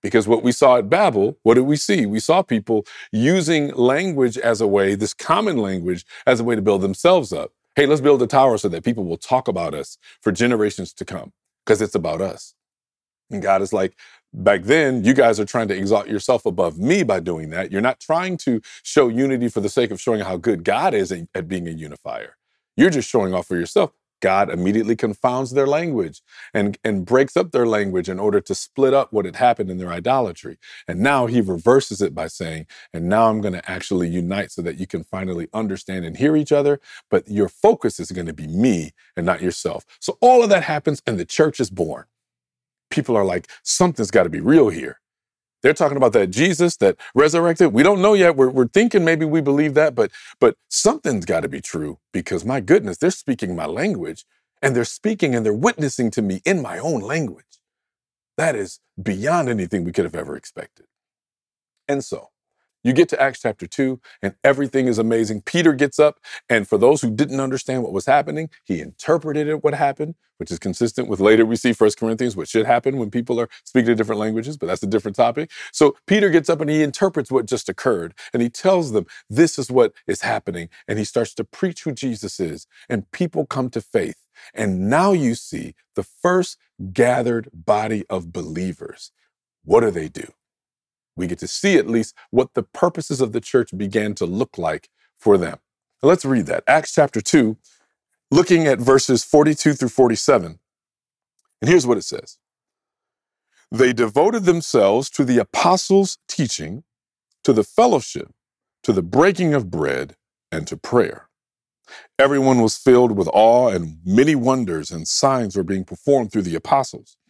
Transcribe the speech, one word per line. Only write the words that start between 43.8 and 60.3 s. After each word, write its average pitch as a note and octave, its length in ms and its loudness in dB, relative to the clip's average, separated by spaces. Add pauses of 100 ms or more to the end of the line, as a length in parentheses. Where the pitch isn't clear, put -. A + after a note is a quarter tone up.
gotta F2+ 180 4
be D#2+ 100 -6
real C3 300 6
here." C#2 300 -8 (640)
They're D3+ 120 4
talking C#3+ 200 0
about B2+ 180 4
that G2 180 4
Jesus E3+ 460 0
that F#2+ 200 2 (160)
resurrected. E3 580 4
We A2 120 2
don't G3 180 4
know G#3 140 6
yet. F3 200 4
We're, C3 140 4
we're B2+ 180 2
thinking G3+ 380 2
maybe D#3+ 200 2
we D#3 160 0
believe C#3 340 0
that, D3+ 180 2
but, A2+ 160 0 (300)
but A#2+ 180 4 (120)
something's D3 540 0
gotta E2 240 -2
be C#2 140 -10
true D2+ 380 -10 (120)
because, F2 320 -6
my B2+ 180 -4
goodness, G2 360 2
they're F3+ 140 0
speaking - 440 -6
my D#2 120 -6
language, G2 580 -6 (380)
and C3+ 120 0
they're D#3 80 0
speaking F3 520 -4
and A2 100 -2
they're G#2+ 80 2
witnessing C3 560 -2
to A2 140 -4
me F#2+ 220 -4
in E3+ 180 0
my - 160 -10
own D3 220 -4
language. B2+ 600 -8 (760)
That D3+ 180 0
is G2 240 -8 (200)
beyond A#2+ 500 -2
anything F#2+ 340 -4
we F2 80 -6
could F2+ 140 -2
have - 100 -10
ever D2 200 -10